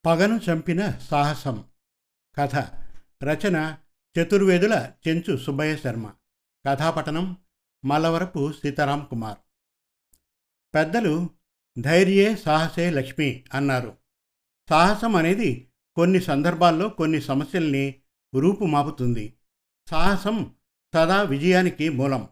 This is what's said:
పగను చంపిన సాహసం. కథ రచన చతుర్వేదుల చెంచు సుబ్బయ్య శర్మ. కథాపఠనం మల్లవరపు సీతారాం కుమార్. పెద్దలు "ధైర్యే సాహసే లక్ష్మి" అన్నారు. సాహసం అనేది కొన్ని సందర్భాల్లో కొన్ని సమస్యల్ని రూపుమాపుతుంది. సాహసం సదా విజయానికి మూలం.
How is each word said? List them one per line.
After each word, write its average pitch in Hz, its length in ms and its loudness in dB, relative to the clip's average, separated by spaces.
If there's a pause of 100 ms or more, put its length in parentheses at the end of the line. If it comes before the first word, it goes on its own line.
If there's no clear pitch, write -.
పగను 190 340 2 (100)
చంపిన 170 400 -2
సాహసం. 143 720 -4 (760)
కథ 135 160 -2 (680)
రచన 156 520 -2 (420)
చతుర్వేదుల 190 720 2 (160)
చెంచు 165 280 -2
సుబ్బయ్య 151 400 -4
శర్మ. 113 360 -8 (560)
కథాపఠనం 156 680 -2 (480)
మల్లవరపు 160 680 0
సీతారాం 143 580 -2
కుమార్. 110 260 -8 (1400)
పెద్దలు 165 560 0 (480)
"ధైర్యే 190 580 4
సాహసే 160 540 0
లక్ష్మి" 131 540 -4 (100)
అన్నారు. 131 420 -2 (760)
సాహసం 202 460 4
అనేది 170 520 0 (280)
కొన్ని 175 240 4
సందర్భాల్లో 170 680 2
కొన్ని 160 320 0
సమస్యల్ని 139 720 -2 (400)
రూపుమాపుతుంది. 143 1000 0 (540)
సాహసం 196 680 0 (400)
సదా 170 280 4
విజయానికి 175 680 2
మూలం. 131 440 -2